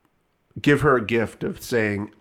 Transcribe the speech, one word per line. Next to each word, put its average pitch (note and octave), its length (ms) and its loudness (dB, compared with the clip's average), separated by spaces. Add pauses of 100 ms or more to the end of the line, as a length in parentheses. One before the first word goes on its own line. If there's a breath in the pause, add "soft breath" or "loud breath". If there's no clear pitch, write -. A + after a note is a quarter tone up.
(600)
give C#3+ 200 4
her C#3 140 4
a A2+ 100 0
gift A2+ 380 -2
of - 180 -8
saying G#2+ 600 -2